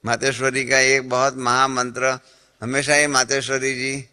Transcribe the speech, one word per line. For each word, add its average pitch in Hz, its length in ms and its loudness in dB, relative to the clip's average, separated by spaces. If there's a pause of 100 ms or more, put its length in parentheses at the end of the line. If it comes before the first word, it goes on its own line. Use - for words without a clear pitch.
मातेश्वरी 127 600 0
का 131 140 2
एक 131 300 2
बहुत 127 280 0
महामंत्र 127 800 0 (440)
हमेशा 139 320 0
ही 147 120 4
मातेश्वरी 135 680 -2
जी 131 380 -8